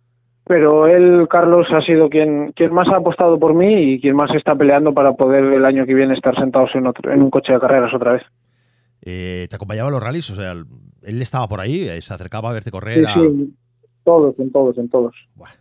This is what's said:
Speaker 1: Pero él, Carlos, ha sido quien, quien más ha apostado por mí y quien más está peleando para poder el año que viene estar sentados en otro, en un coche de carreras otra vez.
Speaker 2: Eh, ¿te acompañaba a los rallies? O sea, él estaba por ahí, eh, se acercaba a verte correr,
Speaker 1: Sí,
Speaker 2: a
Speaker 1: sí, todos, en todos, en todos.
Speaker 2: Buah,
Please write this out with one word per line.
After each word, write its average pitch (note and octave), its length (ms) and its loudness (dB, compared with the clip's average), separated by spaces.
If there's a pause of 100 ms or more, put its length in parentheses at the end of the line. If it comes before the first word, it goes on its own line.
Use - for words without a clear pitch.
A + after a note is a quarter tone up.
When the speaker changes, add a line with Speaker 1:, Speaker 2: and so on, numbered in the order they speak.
(440)
Speaker 1:
Pero D#3 420 4
él, F3 420 6
Carlos, E3+ 420 4
ha D#3+ 120 2
sido D#3+ 260 2
quien, D3 440 -2
quien E3 200 0
más F3 160 0
ha F#3+ 80 2
apostado F3 420 0
por D#3 140 2
mí F3 400 2
y B2+ 80 -4
quien C#3 160 0
más D3 180 0
está D3+ 200 0
peleando C#3+ 400 2
para C#3 180 2
poder C3+ 320 2
el C3+ 220 2
año C3+ 180 0
que B2+ 80 -2
viene C3+ 220 2
estar B2+ 200 -2
sentados C3 400 0
en B2+ 120 -2
otro, - 260 -6
en C#3 80 2
un C#3 80 4
coche C3 240 -2
de B2+ 80 2
carreras B2+ 320 0
otra A#2+ 200 -2
vez. B2+ 100 -2 (800)
Speaker 2:
Eh, F2+ 480 -10
¿te G2+ 60 -14
acompañaba G#2+ 340 -8
a - 20 -4
los B2+ 100 -4
rallies? C#3 280 -8
O G2+ 40 -14
sea, F#2+ 180 -10
él D#2+ 680 -14
estaba B2+ 260 -6
por G2+ 140 -8
ahí, C#3+ 260 -6
eh, E2+ 140 -10
se - 140 -16
acercaba G#2+ 340 -12
a A#2+ 60 -8
verte A2 160 -12
correr, F#2+ 260 -10
Speaker 1:
Sí, D#3+ 100 4
Speaker 2:
a - 100 -6
Speaker 1:
sí, C#3+ 380 0 (480)
todos, D#3+ 360 2
en C3 120 -6
todos, B2+ 280 -2
en A#2+ 100 -8
todos. A#2+ 260 -2 (200)
Speaker 2:
Buah, - 160 -20 (100)